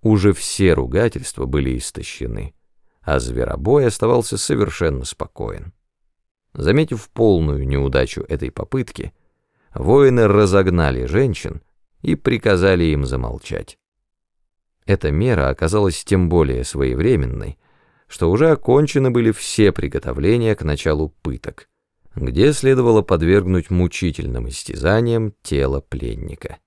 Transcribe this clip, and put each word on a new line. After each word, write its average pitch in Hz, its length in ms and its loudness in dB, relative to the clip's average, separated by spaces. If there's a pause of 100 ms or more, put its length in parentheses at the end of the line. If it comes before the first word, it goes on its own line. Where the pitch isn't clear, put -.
Уже 104 320 4
все 92 400 0
ругательства 69 720 -2
были 65 320 -2
истощены, - 800 -10 (480)
а 71 180 -2
Зверобой 62 680 0
оставался 117 520 0
совершенно 78 680 -2
спокоен. - 680 -12 (800)
Заметив 120 560 -2
полную 80 540 2
неудачу 67 600 -2
этой 67 240 -6
попытки, - 640 -8 (600)
воины 123 520 4
разогнали 90 800 4
женщин 98 560 -2 (400)
и - 120 0
приказали 90 680 2
им 73 200 0
замолчать. 60 760 -8 (1080)
Эта 92 240 0
мера 80 400 0
оказалась 90 540 -2
тем 92 240 2
более 69 360 2
своевременной, 65 960 -2 (480)
что - 240 -2
уже 135 200 4
окончены 135 600 2
были 117 220 2
все - 380 2
приготовления 87 840 -2
к - 80 -10
началу 76 480 -2 (120)
пыток, - 460 -10 (460)
где 127 380 2
следовало 127 500 4
подвергнуть 90 680 2
мучительным 76 760 -2
истязаниям 110 960 -2
тело 69 380 -2
пленника. - 880 -12